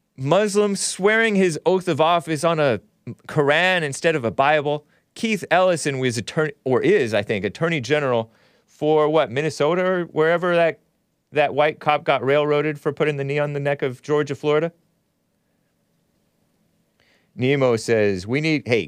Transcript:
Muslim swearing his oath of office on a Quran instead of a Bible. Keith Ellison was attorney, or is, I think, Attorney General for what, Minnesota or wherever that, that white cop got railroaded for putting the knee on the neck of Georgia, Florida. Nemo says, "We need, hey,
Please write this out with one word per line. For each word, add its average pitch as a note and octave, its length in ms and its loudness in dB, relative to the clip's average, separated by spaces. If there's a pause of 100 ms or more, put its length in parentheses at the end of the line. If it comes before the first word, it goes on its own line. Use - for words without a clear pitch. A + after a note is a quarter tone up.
(180)
Muslim G3 580 0
swearing G#3+ 600 0
his F3+ 300 2
oath F#3 220 0
of D3+ 120 0
office D#3+ 440 0
on E3 160 0
a C3 200 2 (480)
Quran E3 540 2
instead D#3 340 -2
of C3+ 80 -4
a A2+ 80 -2
Bible. D3 540 0 (280)
Keith A3 380 -4
Ellison D#3+ 480 2
was B2 180 -2
attorney, D#3 360 -4 (100)
or B2+ 180 2
is, C3+ 320 2
I G#2 80 0
think, G#2 240 -4
Attorney D#3+ 360 -4
General B2 500 0 (340)
for D3+ 440 0
what, D3+ 220 2
Minnesota D#3 540 -2
or F#3 200 -2
wherever E3+ 500 0
that, E3 240 0 (540)
that C3+ 200 0
white D3 260 0
cop D3 260 -2
got C3+ 180 0
railroaded D3 560 0
for D3 140 -4
putting D3+ 240 -2
the C#3 80 -4
knee C#3+ 140 -4
on D3 120 -2
the C#3+ 80 -6
neck C#3+ 220 -4
of B2+ 200 -6
Georgia, D3 340 -2
Florida. D3+ 360 0 (2750)
Nemo C3 400 2
says, G#2 500 2
"We B2 140 -2
need, D#3 260 -2
hey, G#2+ 220 0